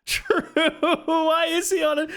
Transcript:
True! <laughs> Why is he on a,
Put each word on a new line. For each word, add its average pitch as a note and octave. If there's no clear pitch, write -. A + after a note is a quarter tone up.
True! -
<laughs> D#4
Why D#4+
is E4+
he F#4
on D4+
a, D#4